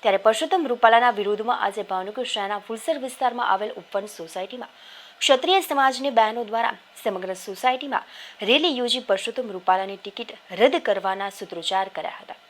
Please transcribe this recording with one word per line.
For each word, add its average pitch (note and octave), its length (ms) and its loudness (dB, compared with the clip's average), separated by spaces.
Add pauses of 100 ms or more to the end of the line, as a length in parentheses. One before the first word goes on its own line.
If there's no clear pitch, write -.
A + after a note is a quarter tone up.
ત્યારે F#3+ 200 2
પુરુષોત્તમ D#4 460 2
રૂપાલાના A#3+ 480 6
વિરોધમાં G#3 480 -2
આજે G3+ 240 -4
ભાવનગર G3 420 -4
શહેરના G3+ 360 -4
ફુલસર A3+ 360 -4
વિસ્તારમાં B3 480 -2
આવેલ G3+ 180 0 (120)
ઉપવન G3 320 -6
સોસાયટીમાં F#3+ 580 -10 (500)
ક્ષત્રિય D#4+ 460 4
સમાજની C4+ 500 2
બહેનો A3+ 320 2
દ્વારા A3+ 240 -2 (280)
સમગ્ર F#3+ 300 -4 (120)
સોસાયટીમાં B3+ 680 -2 (400)
રેલી D4+ 300 4
યોજી B3 300 -2
પુરુષોત્તમ A3+ 460 -2
રૂપાલાની F#3+ 440 0
ટિકિટ A#3 320 -12 (280)
રદ C4+ 160 6 (120)
કરવાના F#3+ 500 0
સૂત્રોચ્ચાર F#3+ 600 -2
કર્યા - 240 -8
હતા. - 180 -16 (100)